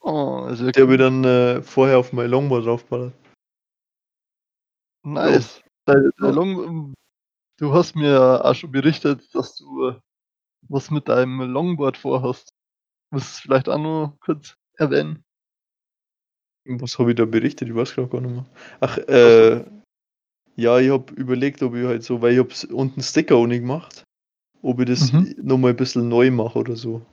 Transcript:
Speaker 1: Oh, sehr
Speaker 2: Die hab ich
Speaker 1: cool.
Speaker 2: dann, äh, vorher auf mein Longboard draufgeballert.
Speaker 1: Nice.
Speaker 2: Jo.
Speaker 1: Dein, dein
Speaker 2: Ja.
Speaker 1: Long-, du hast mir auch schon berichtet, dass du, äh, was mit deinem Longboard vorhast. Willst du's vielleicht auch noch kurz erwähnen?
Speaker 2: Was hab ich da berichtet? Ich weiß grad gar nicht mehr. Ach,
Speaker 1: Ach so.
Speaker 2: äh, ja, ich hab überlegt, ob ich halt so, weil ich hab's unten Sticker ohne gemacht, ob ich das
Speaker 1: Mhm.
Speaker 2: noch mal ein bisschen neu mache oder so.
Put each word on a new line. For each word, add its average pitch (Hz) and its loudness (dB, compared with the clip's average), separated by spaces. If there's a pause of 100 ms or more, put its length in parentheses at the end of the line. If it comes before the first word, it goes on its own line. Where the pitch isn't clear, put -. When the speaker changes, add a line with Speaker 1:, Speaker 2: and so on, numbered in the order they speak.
Speaker 1:
Oh, 131 -6
sehr 127 -4
Speaker 2:
Die - 4
hab 131 8
ich 131 6
Speaker 1:
cool. 131 6
Speaker 2:
dann, 131 2
äh, 123 2
vorher 131 2
auf 123 -2
mein 120 -4
Longboard 131 0
draufgeballert. 123 -6 (1900)
Speaker 1:
Nice. 147 -2
Speaker 2:
Jo. - -20 (240)
Speaker 1:
Dein, 139 4
dein 196 -2
Speaker 2:
Ja. 135 0
Speaker 1:
Long-, 165 -6 (640)
du 147 -4
hast 165 2
mir 135 4
auch 131 4
schon 143 -12
berichtet, 143 -2
dass 131 -8
du, 135 -8
äh, 110 -8 (760)
was 139 -6
mit 151 -4
deinem 127 0
Longboard 139 -4
vorhast. 131 -6 (600)
Willst 139 -8
du's - -18
vielleicht - -2
auch 143 -4
noch 156 -6
kurz - -10 (200)
erwähnen? 151 -4 (1400)
Speaker 2:
Was 127 -10
hab 120 2
ich 117 2
da 117 2
berichtet? 117 -4
Ich 117 -12
weiß 120 -6
grad 127 -6
gar 123 -6
nicht 123 -8
mehr. 127 -12 (360)
Ach, - -4
Speaker 1:
Ach - -10
so. 139 -2
Speaker 2:
äh, 117 8 (920)
ja, 117 2
ich 131 2
hab 131 -2
überlegt, 127 -4
ob 123 -4
ich 120 -4
halt 117 -4
so, 120 -6
weil 120 2
ich 127 4
hab's - -4
unten 135 -6
Sticker 151 0
ohne 120 0
gemacht, 135 -10 (580)
ob 123 -4
ich 127 0
das 127 0
Speaker 1:
Mhm. 170 2
Speaker 2:
noch 135 0
mal 127 4
ein 120 0
bisschen 123 -2
neu 123 4
mache 120 -2
oder 117 -6
so. 113 -10 (120)